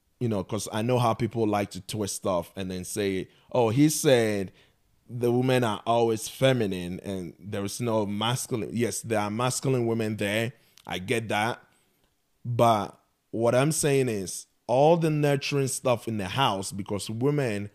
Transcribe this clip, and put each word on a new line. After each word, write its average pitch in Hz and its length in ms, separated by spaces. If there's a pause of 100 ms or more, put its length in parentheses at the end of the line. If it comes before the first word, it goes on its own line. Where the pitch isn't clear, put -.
(200)
you 123 80
know, 101 160
'cause 104 280
I 107 100
know 123 180
how 117 140
people 113 340
like 104 240
to 92 100
twist 107 340
stuff 90 400
and 95 160
then 92 120
say, 98 440 (240)
"Oh, 120 180
he 147 200
said 113 600 (580)
the 120 220
women 123 320
are 104 220
always 113 420
feminine 95 720
and 92 360
there 101 260
is 101 160
no 110 280
masculine." 107 680
Yes, 107 280
there 110 180
are 104 100
masculine 123 560
women 110 320
there. 107 360 (340)
I 87 120
get 113 300
that. 107 300 (840)
But 117 520 (340)
what 117 220
I'm 139 180
saying 139 380
is 98 380 (180)
all 147 320
the 160 140
nurturing 143 560
stuff 123 400
in 113 100
the 95 120
house, 107 420
because 101 380
women 113 640